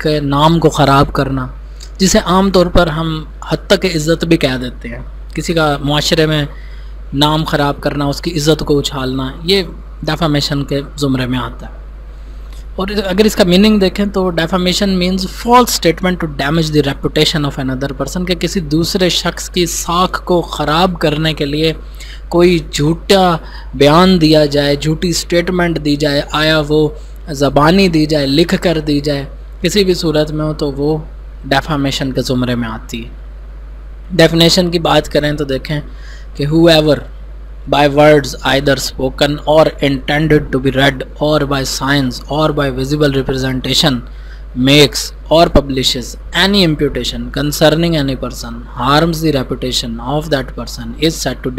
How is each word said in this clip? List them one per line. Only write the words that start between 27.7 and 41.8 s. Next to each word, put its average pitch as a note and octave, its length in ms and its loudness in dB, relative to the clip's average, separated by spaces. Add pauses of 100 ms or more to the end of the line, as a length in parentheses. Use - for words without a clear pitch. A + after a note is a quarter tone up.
दी D#3+ 180 4
जाए, D3 200 0
लिख D#3 300 2
कर E3 240 0
दी D3+ 200 0
जाए, C#3 260 -2 (360)
किसी F#3+ 220 2
भी F#3 100 2
सूरत D3+ 360 0
में D3+ 140 -2
हो D#3 100 -2
तो D3+ 180 -2
वो D3+ 300 -2 (460)
defamation C3+ 640 0
के C3 80 0
ज़ुमरे B2 340 0
में A#2+ 120 -4
आती A2+ 340 -10
है। - 1120 -12
Definition E3 540 4
की E3+ 80 -2 (140)
बात D3+ 160 4
करें D3 280 0
तो D3 80 -4
देखें C#3 360 -4 (560)
कि C#3 100 -2
whoever D#3 560 4 (640)
by C#3 220 2
words D3 440 6 (120)
either C#3 320 2
spoken C#3 680 -2
or D#3 160 6 (240)
intended D3 640 2
to C3+ 120 0
be C3+ 80 2
read C3 320 2 (140)
or D3+ 200 2 (140)
by C#3 160 0
signs C3+ 500 -2 (100)